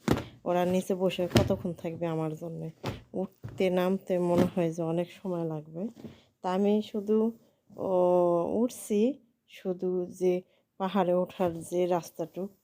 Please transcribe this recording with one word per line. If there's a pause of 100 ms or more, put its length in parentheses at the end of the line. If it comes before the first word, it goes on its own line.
(440)
ওরা
নিচে
বসে
কতক্ষণ
থাকবে
আমার
জন্যে? (420)
উঠতে
নামতে
মনে
হয়
যে
অনেক
সময়
লাগবে। (540)
তা
আমি
শুধু, (440)
ও, (600)
উঠছি, (300)
শুধু
যে (340)
পাহাড়ে
ওঠার
যে
রাস্তাটুক (140)